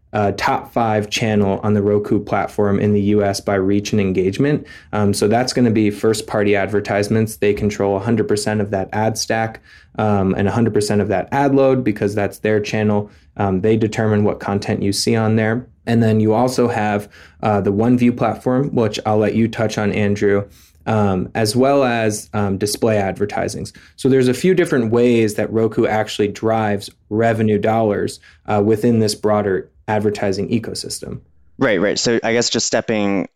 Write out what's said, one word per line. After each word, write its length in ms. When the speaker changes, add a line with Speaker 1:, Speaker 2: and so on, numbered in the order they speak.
Speaker 1:
a 180
top 400
five 380
channel 540
on 100
the 80
Roku 400
platform 560
in 160
the 60
U 240
S 160
by 160
reach 340
and 100
engagement. 640
Um, 200
so 140
that's 260
gonna 200
be 180
first-party 640
advertisements. 840
They 160
control 440
a 20
hundred 300
percent 320
of 100
that 220
ad 260
stack, 420
um, 360
and 120
a 60
hundred 200
percent 280
of 80
that 240
ad 220
load 280
because 320
that's 240
their 220
channel. 500
Um, 260
they 140
determine 460
what 160
content 460
you 80
see 240
on 180
there. 320
And 160
then 200
you 120
also 360
have, 400
uh, 180
the 120
OneView 440
platform, 560
which 320
I'll 140
let 160
you 140
touch 280
on, 140
Andrew, 580
um, 480
as 220
well 260
as, 500
um, 260
display 400
advertisings. 760
So 120
there's 200
a 60
few 200
different 380
ways 420
that 180
Roku 320
actually 440
drives 600
revenue 480
dollars, 600
uh, 180
within 360
this 160
broader 520
advertising 600
ecosystem. 720
Speaker 2:
Right, 220
right. 180
So 240
I 100
guess 180
just 160
stepping 680